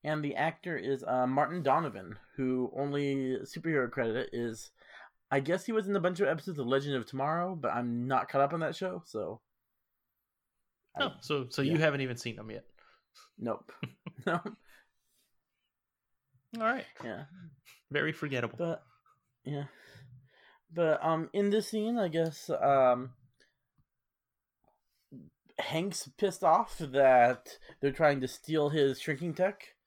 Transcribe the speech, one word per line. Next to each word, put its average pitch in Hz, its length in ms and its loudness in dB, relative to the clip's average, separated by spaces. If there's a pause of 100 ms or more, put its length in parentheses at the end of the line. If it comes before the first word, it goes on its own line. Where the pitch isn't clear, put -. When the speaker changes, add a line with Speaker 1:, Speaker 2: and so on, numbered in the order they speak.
Speaker 1:
And 151 200 0
the 143 120 -4
actor 165 400 -2
is, 131 260 -2
uh, 127 240 2
Martin 147 380 0
Donovan, 123 520 0 (200)
who 127 400 -2
only 139 680 -2
superhero 143 480 -2
credit 117 420 -2
is, 117 380 -6 (640)
I 139 80 4
guess 170 260 -2
he 233 60 -4
was 208 160 0
in 202 80 0
a 196 40 2
bunch 180 200 0
of 202 80 4
episodes 156 320 -4
of 120 80 -2
Legend 139 260 2
of 120 120 -2
Tomorrow, 165 500 -2
but 123 160 -2
I'm 120 340 -2
not 131 220 0
caught 139 140 4
up 143 100 4
on 170 80 -4
that 160 160 -2
show, 180 280 -6
so 104 360 -6 (1600)
I 277 80 0
Speaker 2:
Oh, - 160 -2
so, 139 300 -2
so - 120 -4
you 143 100 2
Speaker 1:
yeah. 160 60 4
Speaker 2:
haven't 143 240 2
even 127 140 -6
seen 113 200 -8
them 110 160 -14
yet? 107 120 -12 (760)
Speaker 1:
Nope. - 380 -6
<laughs> - 500 -12
Nope. 175 300 -4 (2000)
Speaker 2:
All 226 40 -4
right. 240 240 0 (180)
Speaker 1:
Yeah. 113 200 -8 (680)
Speaker 2:
Very 147 200 0
forgettable. 127 460 -4
Speaker 1:
But, 165 240 -4 (640)
yeah. 143 200 -6 (1080)
But, 160 320 2
um, 160 280 0
in 202 180 2
this 208 180 0
scene, 220 300 0
I 190 100 2
guess, 160 400 -2
um, 127 640 4 (2500)
Hank's 170 500 -4 (100)
pissed 190 260 -2
off 180 340 4
that 127 800 6 (220)
they're 139 120 0
trying 143 280 4
to 127 80 -2
steal 151 420 0
his 139 300 2
shrinking 156 340 -4
tech. 190 400 -2 (120)